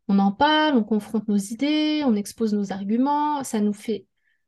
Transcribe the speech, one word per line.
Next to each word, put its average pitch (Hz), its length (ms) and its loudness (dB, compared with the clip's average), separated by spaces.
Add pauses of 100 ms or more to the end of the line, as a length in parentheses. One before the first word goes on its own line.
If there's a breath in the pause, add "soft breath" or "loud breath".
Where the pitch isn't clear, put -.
on 196 100 4
en 196 140 2
parle, 302 440 4
on 220 60 4
confronte 214 460 -4
nos 208 80 2
idées, 302 680 -2
on 226 120 2
expose 208 360 -4
nos 202 200 -2
arguments, 269 720 -2
ça 220 160 -2
nous 208 120 2
fait, - 340 -8 (420)